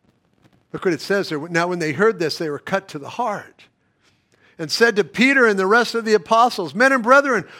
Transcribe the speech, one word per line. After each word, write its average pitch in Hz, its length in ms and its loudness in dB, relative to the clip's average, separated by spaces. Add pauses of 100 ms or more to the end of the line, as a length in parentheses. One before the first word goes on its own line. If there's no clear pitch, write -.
(720)
Look 160 100 -12
what 185 100 0
it 143 60 -4
says 196 300 -2
there. 156 180 -6
"Now 170 200 -2
when 180 120 -4
they 156 140 -4
heard 196 260 0
this, 156 180 -4
they 160 120 -6
were 143 100 -8
cut 190 300 -6
to 151 100 -12
the 131 120 -14
heart 208 520 -8 (920)
and 160 120 -10
said 226 280 2
to 196 80 0
Peter 254 420 2
and 202 100 2
the 190 100 0
rest 226 280 2
of 233 80 -2
the 220 120 2
apostles, 214 600 0
'Men 262 160 4
and 254 100 0
brethren, 247 440 2 (140)